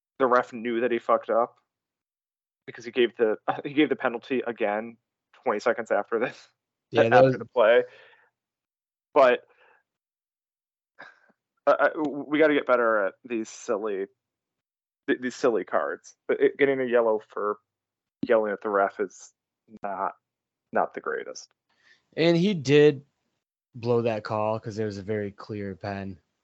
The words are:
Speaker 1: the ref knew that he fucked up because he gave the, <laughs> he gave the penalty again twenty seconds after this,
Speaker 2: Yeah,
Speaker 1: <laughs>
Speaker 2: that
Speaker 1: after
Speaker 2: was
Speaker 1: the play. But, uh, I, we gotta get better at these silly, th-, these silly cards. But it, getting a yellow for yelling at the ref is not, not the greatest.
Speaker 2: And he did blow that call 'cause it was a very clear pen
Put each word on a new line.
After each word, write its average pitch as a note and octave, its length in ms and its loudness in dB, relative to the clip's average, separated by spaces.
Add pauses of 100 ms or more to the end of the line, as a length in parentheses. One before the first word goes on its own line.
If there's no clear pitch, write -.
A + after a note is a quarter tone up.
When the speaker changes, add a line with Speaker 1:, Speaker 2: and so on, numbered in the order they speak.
(180)
Speaker 1:
the C3+ 80 2
ref B2 260 0
knew A#2 280 -4
that A#2+ 100 0
he A#2 80 0
fucked A2+ 320 0
up A#2 240 0 (1120)
because A#2+ 180 -20
he A#2+ 60 -14
gave A#2+ 260 2
the, A2 200 2 (140)
<laughs> - 140 -6
he D3 80 -8
gave C#3 160 4
the A#2+ 80 -2
penalty A#2+ 500 -4
again A2+ 500 -4 (480)
twenty A2 140 0
seconds A2+ 320 -2
after A2 300 0
this, - 280 -6 (420)
Speaker 2:
Yeah, C#3 120 2
Speaker 1:
<laughs> B2+ 60 2
Speaker 2:
that A#2+ 40 2
Speaker 1:
after C3 120 8
Speaker 2:
was C3 140 2
Speaker 1:
the - 60 -14
play. A#2+ 380 4 (1300)
But, B2+ 260 6 (2250)
uh, C#3+ 120 4
I, - 200 0 (100)
we C#3+ 300 -4
gotta D3+ 160 4
get - 120 0
better A2+ 400 2
at - 80 -6 (100)
these A#2 240 -6
silly, G2+ 580 -6 (1000)
th-, B2 120 -2
these B2+ 140 -8
silly A2 300 0
cards. E2 500 -6 (140)
But - 120 -2
it, C#3 180 0
getting C3+ 220 0
a C3 40 -2
yellow A#2 440 0
for G#2 300 -6 (720)
yelling A2 240 2
at F#2+ 100 -8
the A2 60 -6
ref G2 320 0
is - 320 -10 (500)
not, F#2+ 300 -6 (600)
not G2 220 -2
the - 60 -12
greatest. C2 480 -10 (680)
Speaker 2:
And E3+ 200 4
he F#3+ 180 2
did D3 480 4 (720)
blow A#2+ 280 -2
that A2 220 -2
call A2 360 -2
'cause G#2+ 180 -10
it A2 60 -4
was G2+ 140 -8
a G2 40 -12
very G#2 300 -6
clear G2+ 420 -10
pen G2 440 -10 (260)